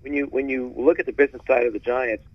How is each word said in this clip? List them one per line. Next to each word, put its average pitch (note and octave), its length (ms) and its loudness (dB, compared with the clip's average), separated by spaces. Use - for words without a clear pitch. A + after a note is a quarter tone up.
when C#3 140 -8
you, C#3+ 120 0
when C3+ 220 -2
you B2+ 280 -4
look D#3+ 240 2
at D#3+ 60 -4
the C3 60 -6
business C#3 340 2
side B2 200 4
of A#2 60 0
the G#2 80 -6
Giants A#2+ 440 -2